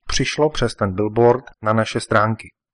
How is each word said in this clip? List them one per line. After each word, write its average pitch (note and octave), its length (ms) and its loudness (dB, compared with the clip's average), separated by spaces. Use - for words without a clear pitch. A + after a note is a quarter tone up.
přišlo D3 420 -2
přes B2 260 -4
ten G2 200 -2
billboard A#2 480 2
na A2 120 0
naše A2+ 260 0
stránky. G#2+ 480 0